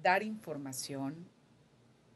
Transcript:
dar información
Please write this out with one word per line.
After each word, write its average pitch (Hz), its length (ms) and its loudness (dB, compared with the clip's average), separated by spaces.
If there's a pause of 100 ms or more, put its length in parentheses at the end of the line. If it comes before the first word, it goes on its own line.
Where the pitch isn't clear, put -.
dar 190 200 6
información 147 1080 -6 (880)